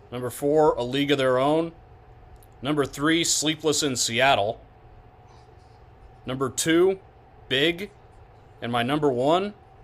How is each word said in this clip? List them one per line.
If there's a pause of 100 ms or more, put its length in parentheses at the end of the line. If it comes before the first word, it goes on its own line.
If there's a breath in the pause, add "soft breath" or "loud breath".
(120)
Number
four,
A
League
of
Their
Own. (880)
Number
three,
Sleepless
in
Seattle. (1700)
Number
two, (500)
Big. (680)
And
my
number
one, (300)